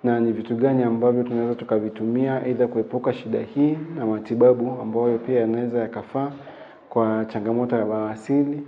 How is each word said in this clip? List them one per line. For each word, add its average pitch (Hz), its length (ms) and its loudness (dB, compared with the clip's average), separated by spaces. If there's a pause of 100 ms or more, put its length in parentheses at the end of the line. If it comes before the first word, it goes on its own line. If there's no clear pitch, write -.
na 120 160 2
ni 117 120 2
vitu 113 240 -4
gani 131 260 4
ambavyo 120 400 2
tunaweza 120 320 -2
tukavitumia 117 920 -2
either 120 220 2
kuepuka 120 440 -2
shida 113 280 -4
hii 147 380 0 (200)
na 120 80 -4
matibabu 120 760 2
ambayo 117 360 0
pia 123 220 0
yanaweza 117 380 0
yakafaa 135 520 -4 (580)
kwa 110 360 2
changamoto 117 520 -2
ya 110 80 2
bawasili, 123 840 0